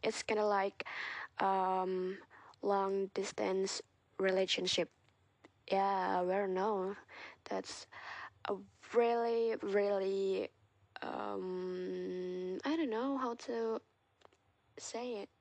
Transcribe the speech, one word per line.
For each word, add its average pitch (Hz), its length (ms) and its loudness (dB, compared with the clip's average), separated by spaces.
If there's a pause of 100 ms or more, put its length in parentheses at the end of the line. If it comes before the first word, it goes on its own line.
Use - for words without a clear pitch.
It's 226 220 -2
kinda 214 220 2
like, 202 400 2 (560)
um, 185 760 2 (420)
long 196 460 2
distance 190 760 -2 (400)
relationship. 185 680 2 (800)
Yeah, 196 540 2
I 180 40 2
don't 190 280 2
know. 190 420 2 (540)
That's - 380 -6 (600)
a 202 80 0 (380)
really, 233 680 4
really, 196 880 2 (520)
um, 185 1600 -4
I 294 120 0
don't 311 140 0
know 254 280 0
how 247 180 -2 (120)
to 226 340 -2 (960)
say 226 480 -6
it. - 40 -20 (120)